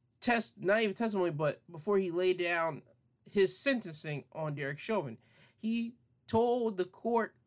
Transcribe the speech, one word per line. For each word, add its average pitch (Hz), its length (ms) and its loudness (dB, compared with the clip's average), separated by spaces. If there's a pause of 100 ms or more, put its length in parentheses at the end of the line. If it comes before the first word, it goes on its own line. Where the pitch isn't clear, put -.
(200)
test-, 233 400 -2
not 208 220 2
even 202 120 0
testimony, 202 360 0
but 147 300 -2 (100)
before 185 280 0
he 185 120 0
laid 180 280 2
down 170 440 0 (480)
his 190 260 4
sentencing 160 760 -2
on 151 220 -4
Derek 147 240 -6
Chauvin. 147 380 -2 (400)
He 233 380 -2 (320)
told 226 500 2
the 180 80 0
courtroom 226 480 -2 (140)